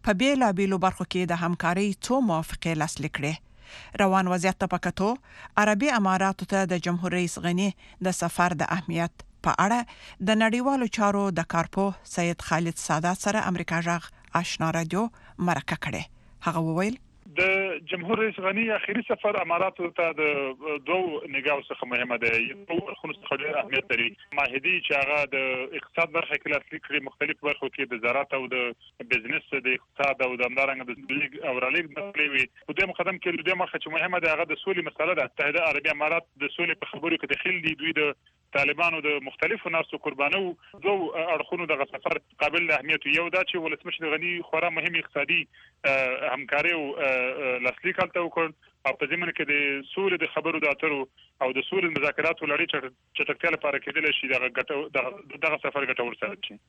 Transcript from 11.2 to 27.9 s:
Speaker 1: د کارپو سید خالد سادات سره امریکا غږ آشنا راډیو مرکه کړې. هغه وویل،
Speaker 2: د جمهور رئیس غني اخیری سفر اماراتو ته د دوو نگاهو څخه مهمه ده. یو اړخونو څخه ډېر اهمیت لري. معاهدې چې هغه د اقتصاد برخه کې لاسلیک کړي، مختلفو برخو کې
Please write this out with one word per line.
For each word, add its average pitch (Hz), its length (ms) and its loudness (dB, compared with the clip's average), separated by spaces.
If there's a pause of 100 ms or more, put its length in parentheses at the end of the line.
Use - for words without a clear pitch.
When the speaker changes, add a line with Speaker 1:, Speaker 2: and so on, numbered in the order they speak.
Speaker 1:
د 165 160 -4
کارپو 196 320 0 (260)
سید 170 360 0
خالد 165 340 0
سادات 175 460 0
سره 214 240 0
امریکا 170 340 -2
غږ 170 260 -2 (300)
آشنا 160 360 0
راډیو 180 280 0 (420)
مرکه 156 340 -2
کړې. 131 180 -4 (440)
هغه 160 220 0
وویل، 190 340 0 (360)
Speaker 2:
د 185 100 4 (420)
جمهور 185 300 -2
رئیس 220 240 0
غني 196 180 2 (120)
اخیری 202 320 -2
سفر 208 340 0
اماراتو 175 560 0
ته 165 220 2
د 151 100 2 (600)
دوو 175 300 0 (140)
نگاهو 139 380 0
څخه 131 200 -6
مهمه 123 320 0
ده. 117 80 4 (140)
یو 135 320 -6
اړخونو 170 400 -6
څخه - 240 -4
ډېر 147 220 -2
اهمیت 135 300 -2
لري. 117 140 2 (320)
معاهدې 139 360 0 (120)
چې 151 140 0
هغه 143 180 2 (160)
د - 20 0 (440)
اقتصاد 160 340 -2
برخه 160 240 0
کې 147 160 -2
لاسلیک 151 320 -6
کړي، 139 220 -2
مختلفو 147 400 -4
برخو 139 260 -2
کې 135 180 -4